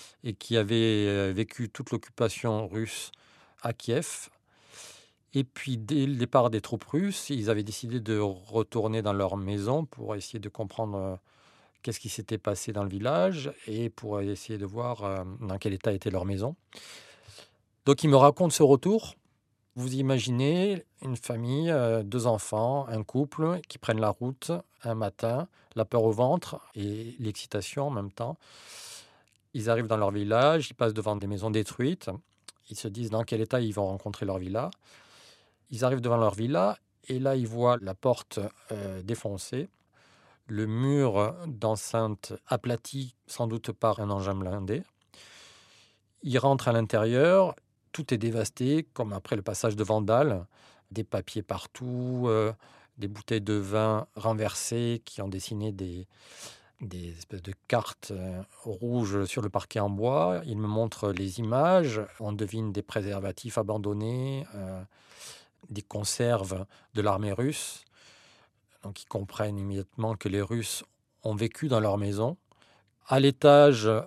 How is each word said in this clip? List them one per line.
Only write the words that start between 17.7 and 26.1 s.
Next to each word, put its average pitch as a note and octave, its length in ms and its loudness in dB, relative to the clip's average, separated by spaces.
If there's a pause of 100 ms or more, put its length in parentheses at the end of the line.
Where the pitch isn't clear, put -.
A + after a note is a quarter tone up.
Donc, C#3 180 4
il D#3 80 4
me C3+ 60 10
raconte C#3+ 360 8
ce - 100 4
retour. D3+ 520 6 (600)
Vous B2+ 180 -4
imaginez C3+ 920 2 (180)
une C3 140 -4
famille, B2 540 -2
euh, A#2 320 2
deux A2+ 240 -2
enfants, A#2+ 640 0
un A2 160 -4
couple D#3 640 -2
qui - 100 -18
prennent A2 220 0
la G#2+ 100 4
route B2+ 400 -4 (320)
un A#2 120 -4
matin, A2+ 520 -2 (300)
la A2 80 2
peur A2+ 200 4
au A2+ 60 6